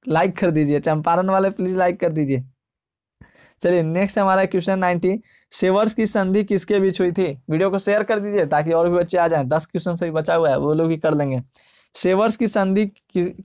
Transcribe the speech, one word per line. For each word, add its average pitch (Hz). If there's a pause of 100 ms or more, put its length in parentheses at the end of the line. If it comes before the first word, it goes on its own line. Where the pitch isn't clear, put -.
लाइक 180
कर 180
दीजिए, 147
चंपारण 170
वाले 190
प्लीज 185
लाइक 180
कर 170
दीजिए। 135 (1120)
चलिए 175
नेक्स्ट 185
हमारा 190
क्वेश्चन 190
नाइंटी, 185 (320)
सेवर्स 208
की 220
संधि 196
किसके 202
बीच 190
हुई 180
थी? 170
वीडियो 180
को 196
शेयर 208
कर 214
दीजिए 202
ताकि 151
और 170
भी 175
बच्चे 175
आ 170
जाएं, 143
दस 156
क्वेश्चन 170
से 175
भी 165
बचा 156
हुआ 165
है 135
वो 147
लोग 165
भी 165
कर 156
लेंगे। 135 (520)
सेवर्स 202
की 226
संधि 196
कि-, -